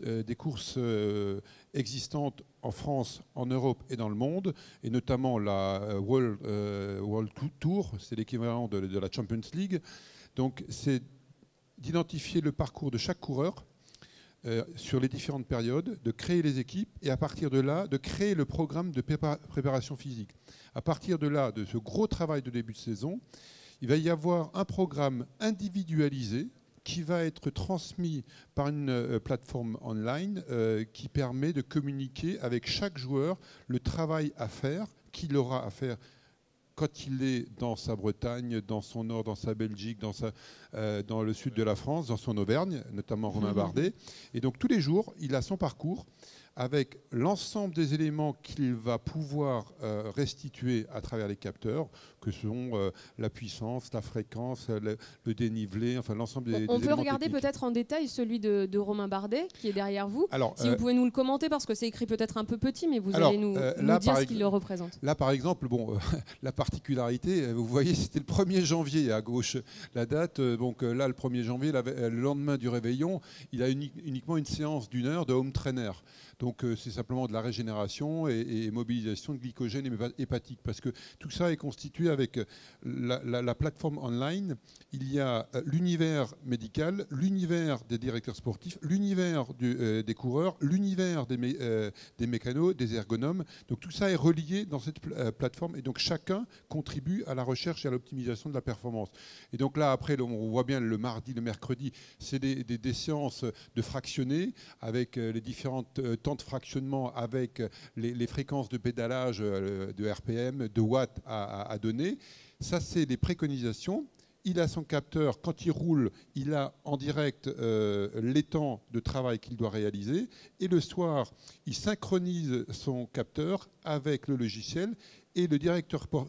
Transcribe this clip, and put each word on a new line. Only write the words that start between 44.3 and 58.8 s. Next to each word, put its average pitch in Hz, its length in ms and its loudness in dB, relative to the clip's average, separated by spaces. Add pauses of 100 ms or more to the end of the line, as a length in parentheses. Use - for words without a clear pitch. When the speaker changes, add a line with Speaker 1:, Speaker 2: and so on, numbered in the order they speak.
Speaker 1:
Et 117 60 -2
donc 127 180 -2
tous - 80 0
les 233 140 6
jours, 165 400 2
il 139 160 0
a 127 40 2
son 190 160 -2
parcours 165 480 -2 (520)
avec 127 440 0 (100)
l'ensemble 185 640 0
des 151 200 4
éléments 151 380 2
qu'il 127 420 -2
va 117 240 0
pouvoir, 143 720 -2 (100)
euh, 107 320 -2
restituer 123 800 0
à 110 80 -6
travers 110 260 -4
les 101 80 -2
capteurs, 113 540 -4 (320)
que 107 100 -4
sont, 120 440 -4
euh, 98 180 2 (260)
la 113 100 0
puissance, 117 640 -6
la 117 80 -2
fréquence, 117 720 -6
le, 107 260 -2 (280)
le 113 100 0
dénivelé, 110 640 -2
enfin 117 160 -4
l'ensemble 117 380 -4
des, 110 160 0
Speaker 2:
On, 240 60 4
on - 40 4
Speaker 1:
des - 40 0
Speaker 2:
peut - 40 2
Speaker 1:
éléments 294 140 4
Speaker 2:
regarder 277 260 0
Speaker 1:
techniques. 262 160 0
Speaker 2:
peut-être 277 220 -2
en 247 80 0
détail 277 340 0
celui 233 320 -2
de, 202 320 2
de 202 80 2
Romain 202 300 0